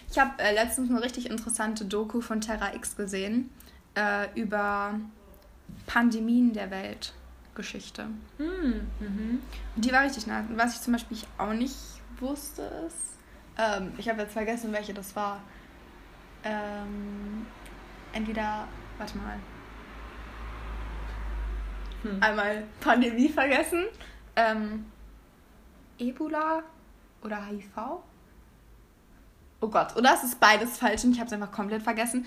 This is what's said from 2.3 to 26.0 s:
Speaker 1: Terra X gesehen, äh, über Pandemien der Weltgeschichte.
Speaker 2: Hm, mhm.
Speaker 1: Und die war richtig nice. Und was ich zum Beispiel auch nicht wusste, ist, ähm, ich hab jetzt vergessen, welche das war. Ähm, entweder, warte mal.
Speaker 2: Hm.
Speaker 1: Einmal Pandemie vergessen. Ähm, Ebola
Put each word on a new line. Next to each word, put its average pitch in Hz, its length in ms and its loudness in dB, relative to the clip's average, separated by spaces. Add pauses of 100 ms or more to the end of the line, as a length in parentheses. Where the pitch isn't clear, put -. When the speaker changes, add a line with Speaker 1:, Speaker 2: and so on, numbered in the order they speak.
Speaker 1:
Terra 214 340 -2
X - 220 -8
gesehen, 202 540 0 (440)
äh, 202 400 2
über 202 640 0 (880)
Pandemien 233 680 6
der 196 180 -4
Weltgeschichte. - 1300 -10 (320)
Speaker 2:
Hm, 302 420 0 (180)
mhm. 220 440 -2 (340)
Speaker 1:
Und 220 80 2
die 254 80 4
war 262 100 8
richtig 269 240 0
nice. 214 220 -2
Und 220 100 -2
was 240 160 4
ich - 60 -8
zum 247 140 2
Beispiel 233 240 -4 (200)
auch 208 140 0
nicht 240 220 0 (440)
wusste, 285 440 -6 (240)
ist, 330 100 -10 (640)
ähm, 202 380 0
ich 208 100 -4
hab 220 100 0
jetzt 208 140 -4
vergessen, 220 400 -2
welche 208 220 -4
das 196 220 -10
war. 202 240 -2 (1040)
Ähm, 208 1000 -6 (680)
entweder, 214 540 -2 (320)
warte 208 200 -8
mal. 208 180 -6 (2750)
Speaker 2:
Hm. 202 200 0
Speaker 1:
Einmal 208 420 2 (160)
Pandemie 240 480 6
vergessen. 302 560 4 (520)
Ähm, 220 500 2 (1120)
Ebola 311 640 0 (640)